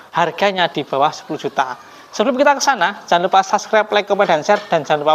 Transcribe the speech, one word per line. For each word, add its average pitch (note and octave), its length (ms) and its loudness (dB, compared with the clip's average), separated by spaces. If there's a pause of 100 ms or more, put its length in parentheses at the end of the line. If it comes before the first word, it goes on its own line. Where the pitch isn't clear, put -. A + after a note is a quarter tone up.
(100)
harganya F3 560 0
di D#3+ 160 -4
bawah C#3 320 0
sepuluh - 240 -10
juta. C3 400 -4 (320)
Sebelum A#3+ 240 0
kita C#4 240 4
ke - 20 -8
sana, G#3 460 0
jangan F3+ 240 0
lupa F#3+ 160 4
subscribe, G#3+ 480 0
like, G#3 160 0
komen, G3 160 2
dan D#3+ 160 2
share, G#3 240 2
dan E3 160 0
jangan D3 240 -2
lupa D#3 80 4